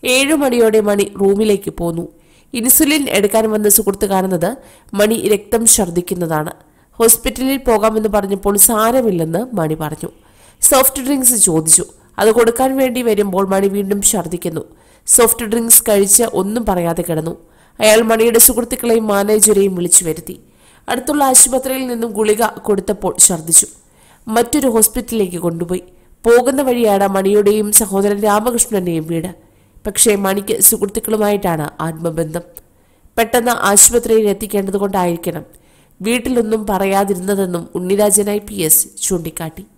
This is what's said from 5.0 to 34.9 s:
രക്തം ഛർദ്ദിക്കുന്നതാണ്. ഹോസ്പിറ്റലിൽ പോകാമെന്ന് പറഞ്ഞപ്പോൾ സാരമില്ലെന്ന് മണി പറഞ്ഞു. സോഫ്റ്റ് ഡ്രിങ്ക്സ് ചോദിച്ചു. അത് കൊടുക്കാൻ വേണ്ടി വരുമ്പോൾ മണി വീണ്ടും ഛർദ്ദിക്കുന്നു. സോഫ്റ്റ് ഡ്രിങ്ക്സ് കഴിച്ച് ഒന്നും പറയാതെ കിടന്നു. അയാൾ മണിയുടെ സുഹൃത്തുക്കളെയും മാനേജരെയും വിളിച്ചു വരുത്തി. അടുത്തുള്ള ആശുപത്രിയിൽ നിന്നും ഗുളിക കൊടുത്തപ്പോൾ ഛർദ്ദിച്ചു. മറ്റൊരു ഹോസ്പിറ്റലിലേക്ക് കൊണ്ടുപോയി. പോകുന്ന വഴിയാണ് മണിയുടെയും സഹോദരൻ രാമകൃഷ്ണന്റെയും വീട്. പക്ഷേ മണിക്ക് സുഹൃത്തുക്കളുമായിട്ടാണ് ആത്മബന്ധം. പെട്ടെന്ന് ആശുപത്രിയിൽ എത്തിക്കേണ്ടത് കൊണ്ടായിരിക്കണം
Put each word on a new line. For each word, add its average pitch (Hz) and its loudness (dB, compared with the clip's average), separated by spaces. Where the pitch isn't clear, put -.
രക്തം 220 0
ഛർദ്ദിക്കുന്നതാണ്. 175 -2
ഹോസ്പിറ്റലിൽ 254 0
പോകാമെന്ന് 220 0
പറഞ്ഞപ്പോൾ 202 0
സാരമില്ലെന്ന് 220 0
മണി 160 -2
പറഞ്ഞു. 151 -8
സോഫ്റ്റ് 262 2
ഡ്രിങ്ക്സ് 254 0
ചോദിച്ചു. 160 2
അത് 208 4
കൊടുക്കാൻ 240 2
വേണ്ടി 254 0
വരുമ്പോൾ 202 0
മണി 196 2
വീണ്ടും 196 -2
ഛർദ്ദിക്കുന്നു. 170 -4
സോഫ്റ്റ് 233 2
ഡ്രിങ്ക്സ് 233 0
കഴിച്ച് 202 2
ഒന്നും 220 -2
പറയാതെ 175 -2
കിടന്നു. 165 -4
അയാൾ 220 6
മണിയുടെ 226 2
സുഹൃത്തുക്കളെയും 233 0
മാനേജരെയും 202 2
വിളിച്ചു 175 0
വരുത്തി. 160 -8
അടുത്തുള്ള 285 -2
ആശുപത്രിയിൽ 262 2
നിന്നും 233 -6
ഗുളിക 214 0
കൊടുത്തപ്പോൾ 202 -2
ഛർദ്ദിച്ചു. 165 2
മറ്റൊരു 277 2
ഹോസ്പിറ്റലിലേക്ക് 220 -2
കൊണ്ടുപോയി. 170 -4
പോകുന്ന 247 4
വഴിയാണ് 220 2
മണിയുടെയും 202 2
സഹോദരൻ 202 0
രാമകൃഷ്ണന്റെയും 208 0
വീട്. 170 -8
പക്ഷേ 208 2
മണിക്ക് 196 -2
സുഹൃത്തുക്കളുമായിട്ടാണ് 208 -2
ആത്മബന്ധം. 165 -6
പെട്ടെന്ന് 233 0
ആശുപത്രിയിൽ 226 2
എത്തിക്കേണ്ടത് 196 -4
കൊണ്ടായിരിക്കണം 180 -2